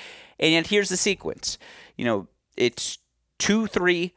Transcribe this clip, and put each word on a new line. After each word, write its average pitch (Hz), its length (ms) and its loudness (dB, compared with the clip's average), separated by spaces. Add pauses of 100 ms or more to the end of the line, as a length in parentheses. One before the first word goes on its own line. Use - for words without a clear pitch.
(400)
And 160 120 4
yet 165 160 2
here's 202 200 2
the 180 80 -2
sequence. - 640 -4 (400)
You 120 80 -4
know, 104 220 -2 (280)
it's - 400 0 (420)
two 214 280 2
three, 180 500 0